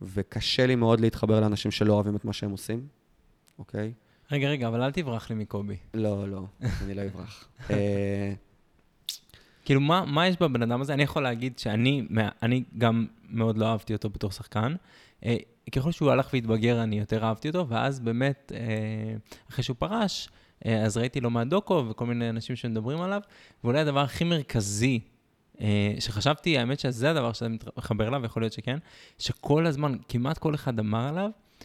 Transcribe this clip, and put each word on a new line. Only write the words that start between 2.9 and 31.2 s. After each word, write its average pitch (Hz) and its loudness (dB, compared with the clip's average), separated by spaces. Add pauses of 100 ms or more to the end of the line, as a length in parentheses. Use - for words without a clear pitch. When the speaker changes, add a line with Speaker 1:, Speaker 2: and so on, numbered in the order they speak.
Speaker 1:
אוקיי? 107 -6 (400)
Speaker 2:
רגע, 139 0
רגע, 131 0
אבל 117 0
אל 135 0
תברח 135 -4
לי 113 -4
מקובי. 101 -6 (180)
Speaker 1:
לא, 104 0
לא, 95 -8 (360)
אני 98 -6
לא 101 -6
אברח. 92 -10
<laughs> - -8
אה, 101 0 (1300)
Speaker 2:
כאילו, 135 4
מה, 165 4
מה 151 2
יש 180 2
בבן 131 2
אדם 120 0
הזה? 139 -2
אני 139 4
יכול 143 0
להגיד 123 -2
שאני, 123 2
מה-, 110 2 (140)
אני 123 2 (140)
גם 117 4 (220)
מאוד 113 0
לא 110 2
אהבתי 110 -2
אותו 104 -2
בתור 101 -4
שחקן. 110 -2 (500)
אה, 117 2 (360)
ככל 135 0
שהוא 147 4
הלך 127 4
והתבגר, 117 2
אני 107 0
יותר 110 0
אהבתי 110 -2
אותו, 165 -2
ואז 123 -2
באמת, 123 -2
אה, 110 -4 (360)
אחרי 120 -4
שהוא 127 -4
פרש, 202 -2 (380)
אה, 110 2
אז 110 2
ראיתי 131 0
לא 120 0
מעט 117 0
דוקו 175 2
וכל 117 -6
מיני 117 -2
אנשים 113 -6
שמדברים 117 -4
עליו, 196 -2 (440)
ואולי 123 2
הדבר 143 2
הכי 143 0
מרכזי, 120 0 (600)
אה, 104 2
שחשבתי, 135 0
האמת 123 -2
שזה 123 0
הדבר 127 0
שאתה 113 -4
מתחבר 110 -4
אליו, 131 -2
יכול 113 -2
להיות 110 -2
שכן, 123 -6 (400)
שכל 156 2
הזמן, 143 0 (120)
כמעט 123 0
כל 156 0
אחד 127 -2
אמר 110 0
עליו, 190 -2 (340)